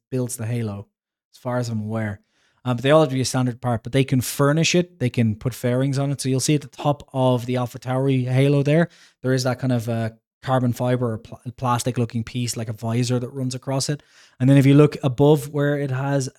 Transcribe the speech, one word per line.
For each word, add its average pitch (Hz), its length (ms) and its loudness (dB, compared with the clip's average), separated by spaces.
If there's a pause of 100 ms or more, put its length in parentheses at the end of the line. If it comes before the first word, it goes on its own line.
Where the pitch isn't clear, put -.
builds 127 280 -4
the 110 100 -8
Halo, 110 400 -6 (460)
as - 40 -20
far 123 200 -4
as 117 120 -4
I'm 110 120 -4
aware. 107 400 -6 (420)
Um, 123 140 -2
but 120 60 -8
they 139 60 2
all 156 120 6
have 143 80 2
to 131 60 -4
be 131 60 0
a 117 40 0
standard 123 360 -2
part, 120 220 -2
but 117 80 -12
they 135 120 2
can 127 180 0
furnish 147 520 0
it. 175 240 0
They 123 140 -2
can 110 240 0
put 123 180 -6
fairings 131 460 -2
on 139 120 -2
it. 135 80 -6
So 135 100 -4
you'll 131 100 0
see 151 160 0
at 131 60 0
the 131 60 -16
top - 460 -4
of 127 320 2
the 123 100 -2
AlphaTauri 127 720 -2
Halo 139 360 2
there, 160 260 2 (320)
there 127 120 0
is 127 100 0
that 127 160 -2
kind 127 120 -2
of, 117 160 -2
uh, 113 220 -2 (320)
carbon 127 320 0
fiber 123 400 -2
or 107 40 -6
pl-, - 240 -16 (160)
plastic 123 400 -2
looking 117 260 -2
piece, 120 320 -6
like 113 140 -8
a 113 40 -6
visor 120 460 -2
that 120 100 -8
runs 131 260 -6
across 135 340 -6
it. 147 120 -4 (380)
And 127 100 4
then 139 80 8
if 135 80 8
you 139 100 8
look 147 280 6
above 143 460 2
where 143 280 -2
it 143 140 -4
has, 139 480 -2